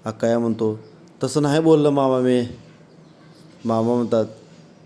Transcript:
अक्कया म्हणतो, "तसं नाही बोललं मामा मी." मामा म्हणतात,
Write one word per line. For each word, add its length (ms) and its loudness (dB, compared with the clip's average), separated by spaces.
अक्कया 340 -2
म्हणतो, 400 -2
"तसं 180 -2
नाही 180 2
बोललं 300 4
मामा 300 0
मी." 220 2
मामा 280 0
म्हणतात, 320 0